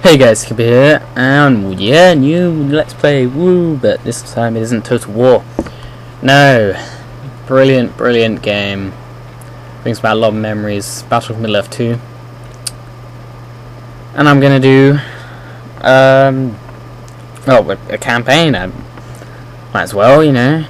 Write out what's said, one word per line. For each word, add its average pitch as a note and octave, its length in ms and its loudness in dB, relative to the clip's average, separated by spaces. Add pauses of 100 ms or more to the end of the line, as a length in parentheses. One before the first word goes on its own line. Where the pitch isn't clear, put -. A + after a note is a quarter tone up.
Hey D#3+ 140 4
guys, A#2 240 4
Skipper A#2 200 -6
here, C3 400 2 (140)
and B2 640 0
yeah, D#3+ 320 4
new E3 380 0
Let's D3+ 420 -4
Play, C#3 340 0
woo, E3+ 520 0
but A2 260 -2
this - 300 -10
time A#2 200 -2
it A2+ 60 -4
isn't A2+ 240 -4
Total A#2+ 260 -4
War. A#2 320 2 (800)
No, C3 580 2 (680)
brilliant, C3 500 2
brilliant A#2 460 -2
game. G2+ 500 -6 (880)
Brings A#2 180 -6
back A2 120 -2
a G#2+ 40 0
lot A2+ 120 0
of G#2+ 60 -2
memories, G#2 680 -8
Battle A#2 300 -4
of A2 60 -10
Middle-earth G#2+ 300 -4
two. A#2 280 -4 (2250)
And D3 140 2
I'm C#3+ 120 4
gonna C#3 200 4
do, C3+ 380 4 (840)
um, C3 760 2 (920)
oh, G#2+ 240 2
a, - 240 -8
a - 20 -6
campaign, B2+ 580 0
I F#2 120 -6 (1080)
might F#2+ 120 -2
as E2+ 100 -10
well, B2+ 280 4
you D3+ 100 2
know. C#3+ 380 -2